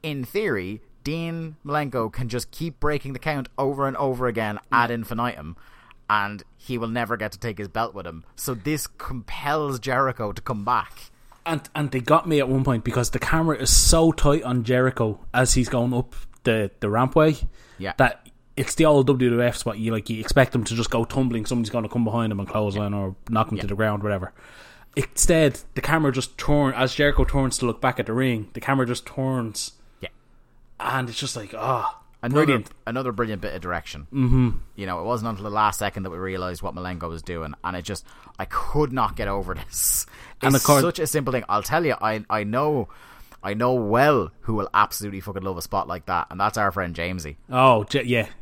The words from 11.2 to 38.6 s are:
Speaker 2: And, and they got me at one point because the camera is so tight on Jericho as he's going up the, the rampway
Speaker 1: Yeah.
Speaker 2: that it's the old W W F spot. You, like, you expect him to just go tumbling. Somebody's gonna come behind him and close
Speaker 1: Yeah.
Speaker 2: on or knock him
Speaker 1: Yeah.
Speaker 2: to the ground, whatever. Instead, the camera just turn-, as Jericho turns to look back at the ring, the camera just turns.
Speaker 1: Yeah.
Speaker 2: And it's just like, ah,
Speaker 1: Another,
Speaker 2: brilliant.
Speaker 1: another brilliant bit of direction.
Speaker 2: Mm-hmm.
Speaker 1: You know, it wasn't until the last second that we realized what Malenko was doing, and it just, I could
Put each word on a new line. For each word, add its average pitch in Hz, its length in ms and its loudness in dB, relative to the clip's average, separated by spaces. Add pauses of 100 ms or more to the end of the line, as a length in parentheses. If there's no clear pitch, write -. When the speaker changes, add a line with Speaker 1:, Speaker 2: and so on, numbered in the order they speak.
Speaker 2:
And, 160 160 -2 (120)
and 143 160 -2
they 131 100 -2
got 156 280 2
me 156 100 2
at 131 100 2
one 135 160 2
point 123 200 0
because 120 260 0
the - 80 -2
camera 160 380 2
is 127 140 0
so 165 420 6
tight 147 300 4
on 123 220 0
Jericho 123 560 2 (120)
as 123 220 4
he's 127 140 4
going 123 260 0
up 127 200 -2 (300)
the, 110 260 2 (100)
the 113 80 -2
rampway 131 560 4 (340)
Speaker 1:
Yeah. 95 180 -6
Speaker 2:
that 120 320 2 (280)
it's - 180 -4
the 160 100 4
old 143 220 8
W 127 240 4
W 120 160 2
F 120 100 0
spot. 107 220 -6
You, 110 140 -2
like, 107 180 -4
you 110 100 -4
expect 127 340 4
him 117 100 0
to 113 100 -4
just 113 160 0
go 117 140 2
tumbling. 117 420 0
Somebody's 117 240 -2
gonna 113 180 -2
come 120 160 0
behind 113 260 0
him 101 100 -4
and 95 80 -6
close 104 280 0
Speaker 1:
Yeah. 107 60 0
Speaker 2:
on 101 120 -2
or 95 220 -4 (140)
knock 110 200 2
him 110 60 -2
Speaker 1:
Yeah. 92 60 -6
Speaker 2:
to - 60 -4
the 101 60 -2
ground, 104 280 0
whatever. 98 300 -4 (640)
Instead, 156 640 4 (140)
the - 60 -2
camera 156 320 2
just 127 240 -4
turn-, 143 380 4
as 123 200 0
Jericho 143 300 4
turns 135 340 2
to 127 80 0
look 113 140 -2
back 127 180 2
at 107 80 -2
the 113 60 -4
ring, 117 400 0
the 117 80 -10
camera 135 260 2
just 120 200 -4
turns. 127 680 -4 (280)
Speaker 1:
Yeah. - 80 -12 (720)
Speaker 2:
And 127 300 -2
it's 113 100 -8
just 131 180 -6
like, 104 200 -12
ah, 117 400 -2 (260)
Speaker 1:
Another, 139 220 4
Speaker 2:
brilliant. 131 260 2 (160)
Speaker 1:
another 127 260 -4
brilliant 107 280 -4
bit 98 140 -6
of 87 80 -8
direction. 85 400 -6 (100)
Speaker 2:
Mm-hmm. 127 380 4 (260)
Speaker 1:
You 101 80 -8
know, 90 160 -4
it 85 40 -6
wasn't 113 260 -2
until 101 140 -8
the 107 60 -8
last 104 280 2
second 101 240 -4
that 95 80 -6
we 82 80 -10
realized 90 420 -6
what 90 140 -8
Malenko 87 340 -8
was 80 140 -10
doing, 80 320 -8 (100)
and 82 100 -4
it 90 80 -8
just, 95 220 -8 (340)
I 95 60 -6
could - 480 0